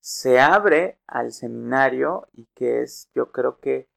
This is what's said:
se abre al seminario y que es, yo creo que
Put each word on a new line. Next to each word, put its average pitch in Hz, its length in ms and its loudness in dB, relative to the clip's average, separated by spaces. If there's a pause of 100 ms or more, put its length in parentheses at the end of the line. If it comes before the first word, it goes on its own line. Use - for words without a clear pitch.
se 127 400 2
abre 175 640 4
al 120 260 -8
seminario 127 1000 -4
y 117 220 -20
que 120 280 -2
es, - 320 -12
yo 127 160 -4
creo 127 300 -4
que 135 360 -4